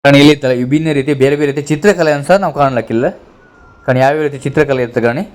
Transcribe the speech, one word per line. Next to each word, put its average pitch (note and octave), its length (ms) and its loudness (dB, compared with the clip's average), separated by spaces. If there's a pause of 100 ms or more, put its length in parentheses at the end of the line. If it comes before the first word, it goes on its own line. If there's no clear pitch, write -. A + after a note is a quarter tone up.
ಕಣೆ C#3+ 160 6
ಇಲ್ಲಿ D3+ 140 6
ಇತ್ತಲ್ಲ, B2+ 260 -2
ವಿಭಿನ್ನ D#3 360 -2
ರೀತಿ C#3 140 -2 (100)
ಬೇರೆ C#3+ 180 2
ಬೇರೆ C#3+ 120 0
ರೀತಿ C#3+ 200 -6
ಚಿತ್ರಕಲೆ D#3+ 460 0
ಅಂತ C#3 120 -8 (120)
ನಾವು D#3 180 -4
ಕಾಣ್ಲಕ್ಕಿಲ್ಲ B2 460 0 (800)
ಕಣೆ. B2+ 180 0
ಯಾವ್ಯಾವ D3+ 240 0
ರೀತಿ C3+ 180 -8
ಚಿತ್ರಕಲೆ C#3 420 0
ಇತ್ತು A#2+ 180 -2
ಕಣೆ C3+ 180 -2 (100)